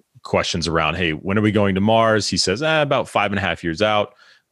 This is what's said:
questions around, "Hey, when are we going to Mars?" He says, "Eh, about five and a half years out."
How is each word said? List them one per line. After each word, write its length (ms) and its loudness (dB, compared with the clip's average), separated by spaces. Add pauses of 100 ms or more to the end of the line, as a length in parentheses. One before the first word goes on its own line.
(240)
questions 440 -2
around, 280 0
"Hey, 160 -2
when 260 -4
are 20 2
we 120 2
going 220 2
to 60 0
Mars?" 480 2
He 80 -2
says, 260 0
"Eh, 200 0
about 260 0
five 240 0
and 60 -2
a 20 -2
half 240 -4
years 160 -4
out." 340 0 (380)